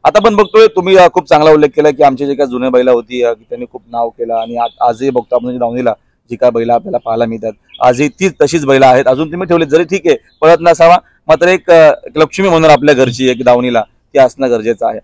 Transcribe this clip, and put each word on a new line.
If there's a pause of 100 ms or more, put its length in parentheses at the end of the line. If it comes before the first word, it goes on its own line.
आता
आपण
बघतोय,
तुम्ही,
अ,
खूप
चांगला
उल्लेख
केला
की
आमचे
जे
काही
जुने
बैल
होती,
अ,
की
त्यांनी
खूप (100)
नाव
केलं
आणि
आ-,
आजही
बघतो
आपण,
म्हणजे
दावणीला (360)
जी
काय
बैल
आपल्याला
पाहायला
मिळतात, (300)
आजही
तीच
तशीच
बैल
आहेत,
अजून
तुम्ही
ठेवले
जरी
ठीक
आहे, (260)
पळत
नसावा, (300)
मात्र
एक,
अ, (140)
एक
लक्ष्मी
म्हणून
आपल्या
घरची
एक
दावणीला
ती
असणं
गरजेचं
आहे.